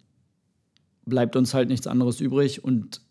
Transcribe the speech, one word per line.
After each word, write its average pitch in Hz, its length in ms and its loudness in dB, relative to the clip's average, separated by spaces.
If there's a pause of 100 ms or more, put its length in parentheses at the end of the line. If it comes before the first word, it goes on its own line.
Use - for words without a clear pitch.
(1080)
bleibt 120 280 2
uns 127 200 2
halt 127 160 2
nichts 123 160 -2
anderes 123 340 0
übrig 139 420 0
und 120 380 -4 (100)